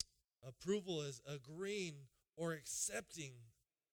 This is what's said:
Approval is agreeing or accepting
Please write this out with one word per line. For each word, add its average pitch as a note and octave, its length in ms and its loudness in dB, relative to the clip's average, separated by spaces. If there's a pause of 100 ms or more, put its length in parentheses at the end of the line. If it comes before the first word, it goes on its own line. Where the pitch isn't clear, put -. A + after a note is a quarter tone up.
(420)
Approval E3+ 640 2
is C3 200 -4
agreeing D3+ 840 -2 (260)
or E3 180 2
accepting D#3 840 -2 (580)